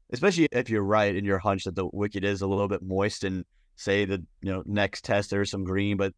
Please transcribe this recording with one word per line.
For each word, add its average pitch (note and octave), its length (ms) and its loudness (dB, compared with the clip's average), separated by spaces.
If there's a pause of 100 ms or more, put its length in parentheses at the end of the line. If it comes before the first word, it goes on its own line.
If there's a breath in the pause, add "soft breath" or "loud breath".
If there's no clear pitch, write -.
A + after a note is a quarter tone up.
(100)
especially D#3+ 400 4
if B2 200 0
you're G#2+ 140 2
right G#2 300 4
in G2+ 120 0
your G2 120 2
hunch F#2+ 260 0
that F2+ 120 -6
the F#2+ 160 -2
wicket G2+ 320 -2
is G2+ 160 0
a G2 60 -2
little G2 200 0
bit F#2+ 140 -2
moist, F#2+ 440 -2
and F#2+ 200 -4 (320)
say G2+ 300 0
that, F#2 160 -2 (180)
you G2 100 -6
know, F#2 140 -4
next G2+ 400 -2
Test G#2 240 0
there's G2+ 220 -2
some G2 140 -6
green, G2 340 0
but G2 200 -2